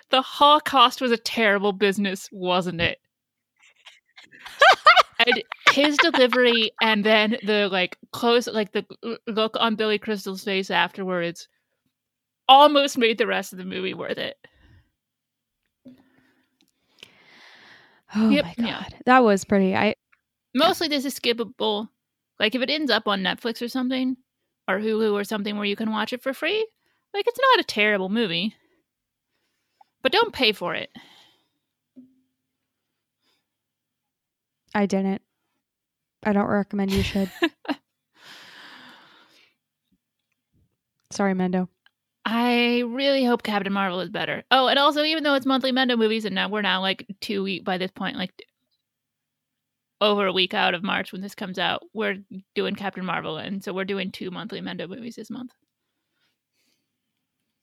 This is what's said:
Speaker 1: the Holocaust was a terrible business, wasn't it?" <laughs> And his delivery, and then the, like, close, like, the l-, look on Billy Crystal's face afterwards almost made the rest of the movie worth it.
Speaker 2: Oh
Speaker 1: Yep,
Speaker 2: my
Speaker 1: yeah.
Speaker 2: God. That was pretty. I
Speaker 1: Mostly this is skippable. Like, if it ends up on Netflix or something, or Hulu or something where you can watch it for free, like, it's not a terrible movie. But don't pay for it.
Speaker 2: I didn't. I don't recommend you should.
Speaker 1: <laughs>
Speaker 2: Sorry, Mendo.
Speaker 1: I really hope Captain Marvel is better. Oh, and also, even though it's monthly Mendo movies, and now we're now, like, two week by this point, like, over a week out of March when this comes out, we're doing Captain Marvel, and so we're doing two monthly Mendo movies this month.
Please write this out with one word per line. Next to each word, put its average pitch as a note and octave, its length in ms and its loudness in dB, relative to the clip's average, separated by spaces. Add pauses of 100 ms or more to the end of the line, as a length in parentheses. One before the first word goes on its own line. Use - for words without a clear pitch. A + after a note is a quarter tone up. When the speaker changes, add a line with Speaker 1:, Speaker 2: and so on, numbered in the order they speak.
Speaker 1:
the C4 120 2
Holocaust C#4 800 4
was B3 100 0
a A3+ 60 2
terrible G3+ 560 0
business, G3 580 -2
wasn't F3+ 500 -2
it?" - 180 -2 (1500)
<laughs> - 800 6
And A#3+ 160 2 (320)
his C#4+ 240 2
delivery, B3 760 4 (100)
and A3 220 4
then G#3+ 400 4
the, G#3 280 0
like, F3+ 260 -2 (140)
close, A#3+ 360 0
like, G#3 260 -4
the G#3 120 -4 (180)
l-, A3+ 140 -8 (100)
look A3 320 -2
on A3+ 160 0
Billy G#3+ 220 0
Crystal's G3 460 -8
face F#3+ 260 -4
afterwards F3+ 760 -4 (1000)
almost C#4 480 6
made A3+ 200 2
the A3 100 0
rest F#3+ 240 -4
of F#3 80 -16
the F#3 60 -14
movie F#3 300 -6
worth - 240 -8
it. - 180 -8 (3750)
Speaker 2:
Oh A3 140 4
Speaker 1:
Yep, C#4+ 160 4
Speaker 2:
my E3+ 120 -14
Speaker 1:
yeah. A#3 260 -4
Speaker 2:
God. - 120 -16 (100)
That B3+ 180 6
was G3+ 200 4
pretty. G3 320 2
I G3+ 200 0 (580)
Speaker 1:
Mostly E4 340 2
this C#4+ 180 -2
is C4+ 140 -8
skippable. A3 720 -4 (500)
Like, G#3+ 160 0
if A#3+ 60 -2
it C4 80 -2
ends D4 220 -2
up G#3+ 160 0
on G3 140 0
Netflix G#3 400 -4
or A#3+ 60 -6
something, B3+ 500 -4 (500)
or G3 120 0
Hulu A3 340 0
or G3+ 100 -2
something G#3 340 -6
where G#3 80 -4
you G3+ 100 -2
can A3 160 -4
watch A3 220 -4
it B3 100 -8
for C4 100 -4
free, G#4+ 340 -4 (460)
like, G4+ 140 -6
it's A#4+ 120 -2
not C5 200 4
a D4 80 0
terrible G#3 420 0
movie. G3+ 460 -2 (1500)
But C4+ 80 0
don't G#4+ 220 2
pay A3 200 0
for F3 220 -8
it. - 140 -8 (3750)
Speaker 2:
I G3+ 100 0
didn't. F#3+ 360 -2 (1000)
I G#3+ 100 0
don't G3+ 140 2
recommend G3 440 -2
you G3 120 0
should. F#3+ 280 -4 (100)
Speaker 1:
<laughs> - 360 -4 (3250)
Speaker 2:
Sorry, G3 220 0
Mendo. F#3 340 -2 (580)
Speaker 1:
I A#3+ 600 0
really C4+ 380 0
hope A#3+ 200 2
Captain G3+ 280 -2
Marvel F#3+ 300 -2
is F3 80 -8
better. D#3 420 -6
Oh, B3+ 160 6
and C4+ 100 4
also, C#4+ 260 2
even D#4 200 -2
though C#4+ 120 2
it's C4+ 100 -2
monthly C4 260 0
Mendo B3 260 2
movies, A3 280 0
and F#3+ 100 -6
now F#3 140 -2
we're G#3 120 -2
now, F#3 200 0
like, F#3+ 240 -4 (160)
two G3+ 220 -4
week F#3+ 200 -6
by F#3 140 -2
this F#3 140 -6
point, F3+ 260 -8
like, F#3 160 -8 (1700)
over G3+ 260 2
a F#3 60 -2
week F#3 200 0
out F#3+ 200 0
of F3 100 -6
March F#3+ 280 -4
when F#3 100 -12
this G3+ 140 -14
comes F#3 220 -10
out, F3 240 -2 (120)
we're G3+ 240 -4 (380)
doing G3 200 -2
Captain F#3+ 300 -8
Marvel, D#3+ 320 -4
and G3 260 -10
so G3 100 -8
we're F#3+ 120 -6
doing F#3+ 260 -6
two - 180 -10
monthly F3 320 -10
Mendo F3+ 280 -10
movies A#3 260 -14
this A3 140 -16
month. B3 220 -12 (2000)